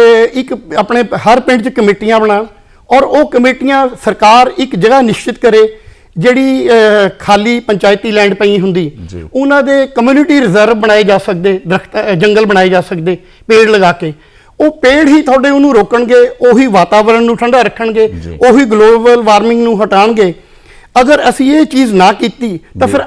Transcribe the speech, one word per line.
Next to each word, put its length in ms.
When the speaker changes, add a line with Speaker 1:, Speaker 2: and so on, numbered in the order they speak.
Speaker 1:
ਇੱਕ 440
ਆਪਣੇ 260
ਹਰ 220
ਪਿੰਡ 220
'ਚ 80
ਕਮੇਟੀਆਂ 500
ਬਣਾਉਣ, 260
ਔਰ 140
ਉਹ 260
ਕਮੇਟੀਆਂ 580
ਸਰਕਾਰ 520
ਇੱਕ 180
ਜਗ੍ਹਾ 260
ਨਿਸ਼ਚਿਤ 360
ਕਰੇ 400
ਜਿਹੜੀ, 520
ਅ, 20
ਖਾਲੀ 400
ਪੰਚਾਇਤੀ 520
ਲੈਂਡ 220
ਪਈ 260
ਹੁੰਦੀ, 320
Speaker 2:
ਜੀ। 180
Speaker 1:
ਉਹਨਾਂ 300
ਦੇ 240
ਕਮਿਊਨਿਟੀ 540
ਰਿਜ਼ਰਵ 320
ਬਣਾਏ 300
ਜਾ 140
ਸਕਦੇ, 500
ਦਰਖਤ, 440
ਅ, 40
ਜੰਗਲ 300
ਬਣਾਏ 240
ਜਾ 120
ਸਕਦੇ 360
ਪੇੜ 220
ਲਗਾ 220
ਕੇ। 220
ਉਹ 120
ਪੇੜ 360
ਹੀ 140
ਤੁਹਾਡੇ 280
ਉਹਨੂੰ 260
ਰੋਕਣਗੇ, 520
ਉਹੀ 160
ਵਾਤਾਵਰਣ 560
ਨੂੰ 140
ਠੰਡਾ 240
ਰੱਖਣਗੇ, 460
Speaker 2:
ਜੀ। 300
Speaker 1:
ਉਹੀ 160
ਗਲੋਬਲ 560
ਵਾਰਮਿੰਗ 420
ਨੂੰ 200
ਹਟਾਉਣਗੇ। 500
ਅਗਰ 280
ਅਸੀਂ 220
ਇਹ 140
ਚੀਜ਼ 280
ਨਾ 200
ਕੀਤੀ 460
ਤਾਂ 80
Speaker 2:
ਜੀ। 60
Speaker 1:
ਫਿਰ 140